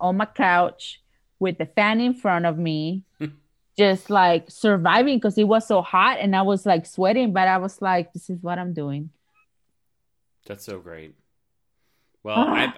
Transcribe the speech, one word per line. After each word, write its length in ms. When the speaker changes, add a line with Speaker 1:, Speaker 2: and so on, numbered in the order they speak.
Speaker 1:
on 180
my 80
couch 760
with 180
the 80
fan 340
in 140
front 320
of 120
me, 460
Speaker 2:
<laughs> 180
Speaker 1:
just, 320
like, 400
surviving 720
'cause 180
it 100
was 200
so 140
hot, 380
and 160
I 60
was, 240
like, 200
sweating, 460
but 160
I 100
was 240
like, 320
"This 160
is 120
what 160
I'm 160
doing." 360
Speaker 2:
That's 180
so 160
great. 360
Well, 240
Speaker 1:
Ah. 40
Speaker 2:
I've, 260